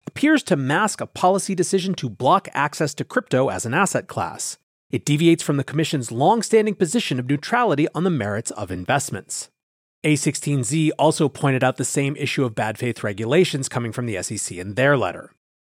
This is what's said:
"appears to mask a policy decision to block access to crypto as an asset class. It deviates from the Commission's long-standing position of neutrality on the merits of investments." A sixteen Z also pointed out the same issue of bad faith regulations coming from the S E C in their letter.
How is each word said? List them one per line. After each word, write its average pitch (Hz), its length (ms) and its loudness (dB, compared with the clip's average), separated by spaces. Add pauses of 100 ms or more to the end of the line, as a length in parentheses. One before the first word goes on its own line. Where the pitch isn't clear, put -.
"appears 294 360 2
to - 140 2
mask 151 440 0
a 113 60 -6
policy 190 480 0
decision 180 400 0
to 123 160 -6
block 139 420 2
access 147 420 -2
to - 100 -6
crypto 135 440 0
as 107 160 -4
an 113 80 -4
asset 160 360 2
class. - 500 -6 (320)
It - 160 -4
deviates 160 360 4
from 147 140 -2
the 139 80 -2
Commission's 143 480 -2
long-standing 214 600 2
position 175 440 0
of 123 80 -4
neutrality 151 680 0
on 156 100 -2
the 190 60 2
merits 107 400 -2
of 101 200 -8
investments." 95 800 -4 (560)
A 156 120 4
sixteen 143 480 -2
Z 156 340 2
also - 300 4
pointed 131 340 0
out 127 140 2
the 131 80 -4
same 139 320 -2
issue 143 280 -2
of 113 120 -4
bad 110 200 -2
faith - 280 -4
regulations 127 640 0
coming 117 240 -4
from 123 140 -6
the 107 100 -4
S 92 160 -6
E 107 40 -6
C 95 220 -8
in 98 160 -8
their 135 240 4
letter. 92 340 -4 (280)